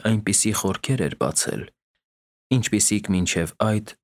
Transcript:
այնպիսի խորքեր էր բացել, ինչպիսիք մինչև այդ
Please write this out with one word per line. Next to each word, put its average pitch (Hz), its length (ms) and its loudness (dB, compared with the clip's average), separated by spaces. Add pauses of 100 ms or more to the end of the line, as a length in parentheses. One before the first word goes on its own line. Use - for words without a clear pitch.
այնպիսի 107 500 2
խորքեր 101 520 -2
էր 71 120 -2
բացել, - 460 -2 (880)
ինչպիսիք 107 560 2
մինչև 90 520 0
այդ 107 340 0 (100)